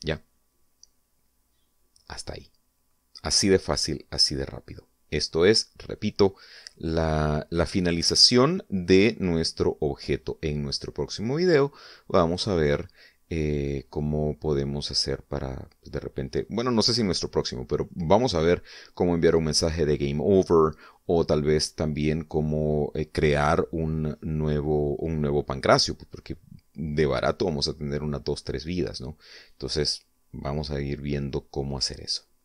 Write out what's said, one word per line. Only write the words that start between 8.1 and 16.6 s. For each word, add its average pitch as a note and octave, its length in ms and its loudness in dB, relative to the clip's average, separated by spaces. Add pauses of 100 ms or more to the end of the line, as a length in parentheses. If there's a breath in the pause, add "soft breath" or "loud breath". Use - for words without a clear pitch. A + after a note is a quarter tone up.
de F#2+ 500 4
nuestro E2+ 600 0
objeto. C#2 600 -4
En D2 200 -4
nuestro C#2+ 320 -6
próximo G2 420 -6
video D#3 380 4 (340 loud breath)
vamos F2 400 2
a G2+ 60 0
ver, D#2 360 2 (420 soft breath)
eh, D2 580 -2
cómo D2+ 500 -2
podemos C#2+ 520 -2
hacer C#2 320 -4
para, C2+ 440 -8 (140)
pues, - 100 -20
de C#2+ 80 -6
repente, - 500 -6
bueno, A#2+ 220 -2